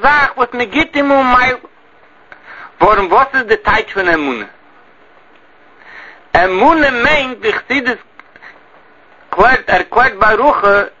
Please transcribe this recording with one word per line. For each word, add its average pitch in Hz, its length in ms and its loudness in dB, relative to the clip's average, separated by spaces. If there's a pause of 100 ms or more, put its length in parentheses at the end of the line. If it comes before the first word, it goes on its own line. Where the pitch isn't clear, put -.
זאך, 285 360 0
וואס 247 160 -4
מיר 240 160 -6
גיט 302 260 -4
אים 285 160 0
און 269 160 2
מייל. 247 280 2 (1300)
ווארום, 196 300 2
וואס 262 220 4
איז 262 100 -2
דער 214 140 0
טייטש 214 360 -4
פון 190 140 -4
אמונה? 143 380 -2 (2000)
אמונה 269 480 2
מיינט, 254 460 -2
די 202 160 -4
חסידות 247 440 -6 (1300)
קלערט, 240 400 2
ערקלערט 220 440 0
ברוך 214 500 2
הוא, 202 80 4 (280)